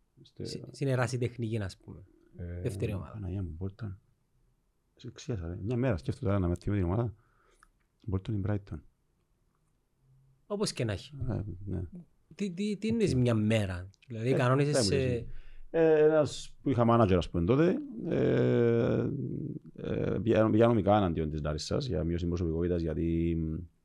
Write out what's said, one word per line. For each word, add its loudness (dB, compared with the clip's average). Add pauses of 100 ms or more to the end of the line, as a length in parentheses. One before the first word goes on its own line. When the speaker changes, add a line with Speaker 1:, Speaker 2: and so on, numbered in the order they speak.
(220)
Speaker 1:
στε- -14
Speaker 2:
Συ-, -10
στην -6
ερασιτεχνική, -2
ας -6
πούμε. -18 (380)
Speaker 1:
Ε, -10
Speaker 2:
Δεύτερη -4
ομάδα. -8
Speaker 1:
Παναγία -6
μου, -8
Bolton. -8 (1000)
Σε -16
ξέχασα, -8
ρε. -8
Μια -2
μέρα 0
σκέφτομαι -6
τώρα 2
να 2
με 2
θυμώ -2
την 0
ομάδα. -2 (960)
Bolton -4
ή -2
Brighton. -6 (1700)
Speaker 2:
Όπως -4
και -4
να 0
έχει. -8 (180)
Speaker 1:
Ε, -2 (240)
ναι. -4 (520)
Speaker 2:
Τι, -4
τι, -4
τι -4
Speaker 1:
Οκ. 0
Speaker 2:
είναι 2
μια 4
μέρα; 0 (160)
Δηλαδή, -4
Speaker 1:
Ε, 2
Speaker 2:
κανόνισες 4
Speaker 1:
δεν 2
μου 2
Speaker 2:
σε 2
Speaker 1:
αρέσει. 0 (440)
Ε, 6
ένας 4 (100)
που 0
είχα 4
manager, 6
ας 2
πούμε, 0
τότε, 4 (320)
ε, 2 (680)
ε, -4
πια-, 4
πια 6
νομικά 4
εναντίον 0
της -4
Λάρισσας -4
για -2
μείωση -2
προσωπικότητας, 0
γιατί, 0
μ, -4 (280)